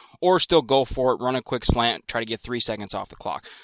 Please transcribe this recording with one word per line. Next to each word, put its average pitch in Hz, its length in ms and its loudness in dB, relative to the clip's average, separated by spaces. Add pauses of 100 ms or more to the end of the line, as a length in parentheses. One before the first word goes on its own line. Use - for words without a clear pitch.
(200)
or 180 180 4
still 165 220 4
go 135 240 2
for 127 280 0
it, 95 100 -2
run 127 140 0
a 127 40 -2
quick 123 240 -6
slant, 117 420 2
try 117 140 -4
to 113 60 -6
get 110 160 -8
three 120 180 -6
seconds 104 320 -6
off 101 160 -8
the - 80 -20
clock. - 300 -8 (160)